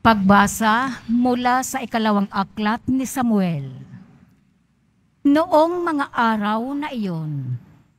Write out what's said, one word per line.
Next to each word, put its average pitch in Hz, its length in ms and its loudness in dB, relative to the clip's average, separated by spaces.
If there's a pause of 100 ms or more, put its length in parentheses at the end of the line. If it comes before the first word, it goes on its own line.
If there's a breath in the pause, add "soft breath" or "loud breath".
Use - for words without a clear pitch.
Pagbasa 214 1040 2
mula 247 560 0
sa 262 240 -8
ikalawang 214 480 0
aklat 214 560 -4
ni 262 160 0
Samuel. 196 640 -2 (1500)
Noong 330 640 2
mga 294 240 -2
araw 220 640 -2
na 285 160 -6
iyon 156 720 -6 (380)